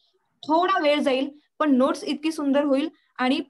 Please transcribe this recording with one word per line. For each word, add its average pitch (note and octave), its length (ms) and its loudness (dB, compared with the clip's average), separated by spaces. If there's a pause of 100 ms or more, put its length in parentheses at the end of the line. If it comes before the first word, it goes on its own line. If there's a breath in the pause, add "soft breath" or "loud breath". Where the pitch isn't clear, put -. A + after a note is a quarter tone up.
(440)
थोडा F4 380 0
वेळ D4 180 2
जाईल C4+ 300 0 (300 loud breath)
पण D4+ 160 2
notes C#4 280 0
इतकी D4+ 280 -4
सुंदर C#4+ 320 0
होईल D4 260 0 (280 soft breath)
आणि B3+ 220 -2 (100)